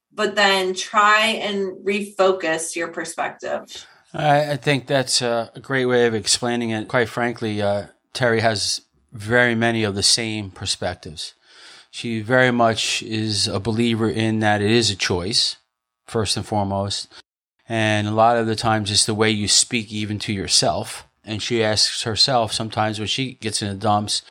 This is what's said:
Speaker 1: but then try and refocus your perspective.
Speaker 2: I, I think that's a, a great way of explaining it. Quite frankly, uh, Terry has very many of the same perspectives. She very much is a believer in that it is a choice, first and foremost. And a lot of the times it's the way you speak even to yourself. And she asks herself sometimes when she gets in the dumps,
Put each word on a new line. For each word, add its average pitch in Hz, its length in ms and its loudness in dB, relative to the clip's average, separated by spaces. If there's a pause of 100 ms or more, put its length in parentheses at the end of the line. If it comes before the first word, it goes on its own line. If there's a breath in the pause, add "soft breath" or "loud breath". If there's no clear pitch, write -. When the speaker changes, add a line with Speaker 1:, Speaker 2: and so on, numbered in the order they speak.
(140)
Speaker 1:
but 208 220 -2
then 190 400 2
try 214 500 4
and 196 600 -4
refocus 185 880 0
your 170 140 -4
perspective. - 1000 -8 (280 loud breath)
Speaker 2:
I, 147 380 2
I 143 60 0
think 135 300 0
that's 135 340 0
a, 117 340 -2
a - 40 -16
great 127 260 0
way 123 220 4
of 113 80 0
explaining 120 560 -2
it. 110 160 -4
Quite 120 220 0
frankly, 113 520 -2
uh, 101 260 0 (260)
Terry 113 280 2
has 110 400 0 (300)
very 117 440 2
many 117 280 2
of 101 120 0
the 98 80 0
same 107 480 0
perspectives. - 840 -8 (580 loud breath)
She 113 300 -6
very 127 300 4
much 117 500 2
is 110 460 -2
a 98 120 -2
believer 113 500 0
in 110 300 0
that 104 220 2
it 101 100 2
is 117 200 4
a 95 40 -6
choice, - 640 -2 (480)
first 110 320 -2
and 95 80 -4
foremost. 98 680 -2 (560 loud breath)
And 107 400 0
a 104 40 -2
lot 113 260 4
of 113 100 0
the 110 80 0
times 107 360 0
it's 101 140 2
the 113 80 -2
way 110 160 2
you 104 180 0
speak 107 440 0
even 107 280 -6
to 107 140 -4
yourself. 98 720 -2 (200)
And 104 180 -6
she 113 200 0
asks - 400 0
herself 117 500 0
sometimes 110 440 -2
when 107 100 -6
she 131 280 -4
gets - 260 -4
in 107 60 -4
the 98 80 -4
dumps, 104 560 0